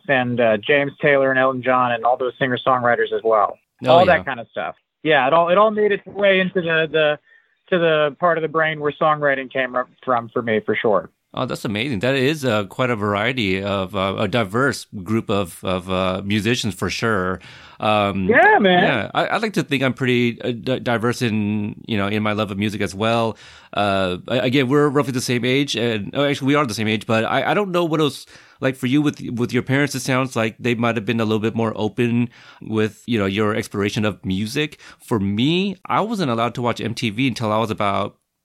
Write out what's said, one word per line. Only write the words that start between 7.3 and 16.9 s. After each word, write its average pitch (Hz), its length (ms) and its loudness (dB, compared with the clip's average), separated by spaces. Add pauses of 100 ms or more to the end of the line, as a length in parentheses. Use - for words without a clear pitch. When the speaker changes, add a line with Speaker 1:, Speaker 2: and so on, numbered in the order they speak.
Speaker 1:
to 185 60 2
the 151 440 2
part 170 160 2
of 160 40 -4
the 156 60 -4
brain 156 320 0
where 147 140 -2
songwriting 147 580 0
came 127 240 -4
up 127 140 -2 (120)
from 117 280 -2
for 127 120 -4
me, 110 200 0
for 107 160 -2
sure. 101 320 0 (280)
Speaker 2:
Oh, 127 80 -2
that's 123 200 -6
amazing. 110 340 -2
That 127 160 0
is, 139 300 0
uh, 107 220 0
quite 127 220 -4
a 120 60 0
variety 104 640 0
of, 98 320 -4
uh, 98 240 0
a 110 120 -2
diverse 117 560 -2 (180)
group 110 260 -4
of, 98 360 -2
of, 92 240 -4
uh, 92 340 -2
musicians 104 500 0
for 98 160 -4
sure. 92 520 -2 (400)